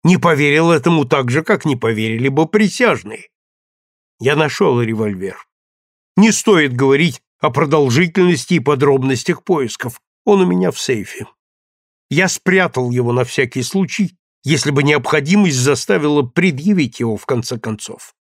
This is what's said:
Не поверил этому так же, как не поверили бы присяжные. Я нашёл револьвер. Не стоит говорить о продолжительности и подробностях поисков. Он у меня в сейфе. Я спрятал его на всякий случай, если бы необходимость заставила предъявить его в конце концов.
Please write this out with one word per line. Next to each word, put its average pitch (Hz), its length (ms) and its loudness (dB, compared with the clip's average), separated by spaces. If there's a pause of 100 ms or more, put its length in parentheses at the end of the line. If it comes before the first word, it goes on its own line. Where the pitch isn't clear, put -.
Не 175 140 4
поверил 156 520 2
этому 160 360 2
так 131 240 0
же, 147 120 0
как 202 220 -2
не 151 100 0
поверили 113 540 -2
бы 147 180 0
присяжные. 160 800 -2 (920)
Я 139 160 0
нашёл 147 440 0
револьвер. 107 640 -4 (720)
Не 214 140 6
стоит 160 440 2
говорить 139 480 2 (180)
о 151 100 0
продолжительности 156 1040 2
и 160 60 2
подробностях 135 840 0
поисков. 127 580 -4 (240)
Он 202 160 4
у 185 60 4
меня 180 240 0
в - 100 -12
сейфе. - 460 -6 (840)
Я 180 180 0
спрятал 175 640 0
его 120 220 -2
на 123 120 0
всякий 127 380 -4
случай, 196 540 -4 (260)
если 143 280 0
бы 147 120 0
необходимость 147 760 2
заставила 147 640 0
предъявить 165 800 -2
его 113 160 -2
в - 100 -14
конце 120 320 -4
концов. - 560 -12 (100)